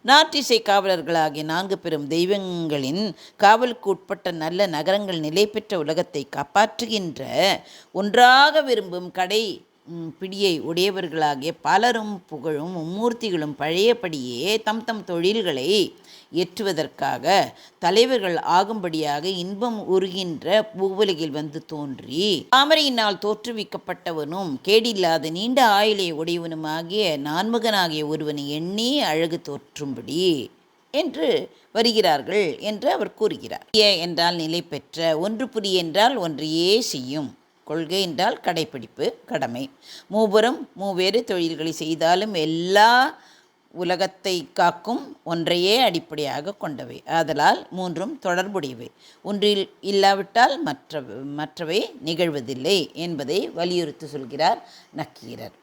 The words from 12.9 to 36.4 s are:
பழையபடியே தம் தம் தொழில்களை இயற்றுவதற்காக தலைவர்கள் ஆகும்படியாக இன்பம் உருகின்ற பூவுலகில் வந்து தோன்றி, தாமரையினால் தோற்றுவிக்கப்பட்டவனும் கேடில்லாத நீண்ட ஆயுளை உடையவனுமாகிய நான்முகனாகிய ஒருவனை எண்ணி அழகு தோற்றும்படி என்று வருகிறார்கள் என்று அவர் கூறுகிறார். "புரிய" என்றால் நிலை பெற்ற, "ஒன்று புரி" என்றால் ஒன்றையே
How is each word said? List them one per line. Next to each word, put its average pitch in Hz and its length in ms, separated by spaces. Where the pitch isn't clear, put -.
பழையபடியே 170 1040
தம் 220 220
தம் 220 200
தொழில்களை 175 880
இயற்றுவதற்காக 156 1200
தலைவர்கள் 196 560
ஆகும்படியாக 165 880
இன்பம் 196 640
உருகின்ற 185 920
பூவுலகில் 190 520
வந்து 151 360
தோன்றி, 147 880
தாமரையினால் 269 640
தோற்றுவிக்கப்பட்டவனும் 185 1500
கேடில்லாத 190 680
நீண்ட 240 360
ஆயுளை 202 460
உடையவனுமாகிய 165 1040
நான்முகனாகிய 175 920
ஒருவனை 151 420
எண்ணி 208 520
அழகு 165 400
தோற்றும்படி 143 1080
என்று 269 580
வருகிறார்கள் 190 840
என்று 214 320
அவர் 277 220
கூறுகிறார். - 580
"புரிய" 208 240
என்றால் 170 400
நிலை 165 260
பெற்ற, 160 580
"ஒன்று 214 260
புரி" 208 260
என்றால் 185 440
ஒன்றையே 165 640